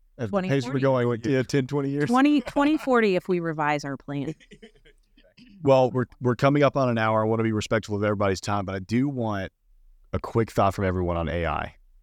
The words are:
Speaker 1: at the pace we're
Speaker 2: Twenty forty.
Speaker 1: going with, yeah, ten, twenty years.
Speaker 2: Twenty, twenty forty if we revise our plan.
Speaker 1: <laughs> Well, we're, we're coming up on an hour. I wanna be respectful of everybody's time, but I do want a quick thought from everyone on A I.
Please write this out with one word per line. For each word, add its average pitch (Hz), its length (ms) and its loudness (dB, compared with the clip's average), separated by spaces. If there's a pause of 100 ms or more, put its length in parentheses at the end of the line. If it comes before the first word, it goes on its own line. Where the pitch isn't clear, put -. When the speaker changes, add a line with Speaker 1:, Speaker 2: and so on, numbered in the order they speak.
(180)
Speaker 1:
at 113 120 -6
the 196 120 -2
pace 139 220 0
we're 127 80 -6
Speaker 2:
Twenty 139 80 -2
forty. - 0 -
Speaker 1:
going 131 280 2
with, 117 180 -4
yeah, 131 160 2
ten, 131 240 0
twenty 139 220 -4
years. 143 220 -2
Speaker 2:
Twenty, 277 320 4
twenty 294 340 0
forty 226 400 2
if 170 120 -2
we 185 120 0
revise 151 440 -2
our 139 120 -8
plan. 143 420 -8
Speaker 1:
<laughs> - 60 -20 (1160)
Well, 131 280 6
we're, 123 140 -2 (160)
we're 120 160 0
coming 143 260 4
up 135 140 2
on 131 140 2
an 113 80 0
hour. 110 240 2
I - 40 0
wanna 113 160 0
be 113 100 2
respectful 104 440 -2
of 101 80 -2
everybody's 101 360 2
time, 101 260 -4
but 95 80 -6
I 98 60 -6
do 117 280 0
want 110 420 -4 (600)
a 90 60 -4
quick 113 320 0
thought 98 240 2
from 104 100 -4
everyone 90 320 0
on 85 100 -2
A 82 200 -2
I. 76 280 -6 (280)